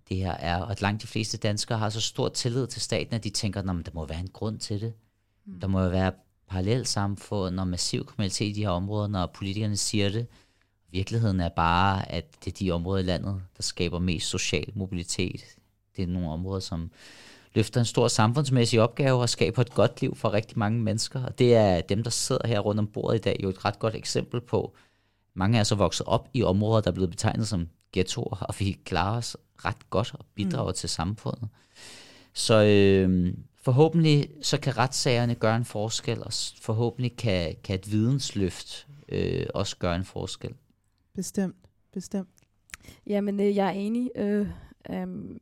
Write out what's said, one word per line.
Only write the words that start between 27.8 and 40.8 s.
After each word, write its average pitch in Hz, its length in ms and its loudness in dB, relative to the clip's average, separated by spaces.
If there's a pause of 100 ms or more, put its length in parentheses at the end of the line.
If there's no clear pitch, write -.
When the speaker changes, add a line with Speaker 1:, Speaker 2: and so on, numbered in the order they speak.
Speaker 1:
ghettoer, - 500 -2
og - 180 -6
vi 98 260 -2
klarer 92 320 0
os - 200 -8 (280)
ret - 240 -6
godt - 260 -2
og - 100 -20 (100)
bidrager 120 360 -2
Speaker 2:
Mm. - 40 -8
Speaker 1:
til - 140 -6
samfundet. 107 600 -6 (840)
Så, 107 300 6
øhm, 95 800 6 (120)
forhåbentlig 156 720 4 (120)
så - 180 0
kan 127 180 -2
retssagerne 120 580 2
gøre 110 200 2
en 117 100 0
forskel, 113 580 -4
og 110 100 -8
s-, - 280 -6
forhåbentlig 120 560 -2
kan, 90 460 0
kan 95 120 -2
et 98 160 -6
vidensløft, 107 960 0 (220)
øh, - 440 -2
også - 240 -4
gøre 87 180 0
en 90 80 -2
forskel. - 500 -8 (600)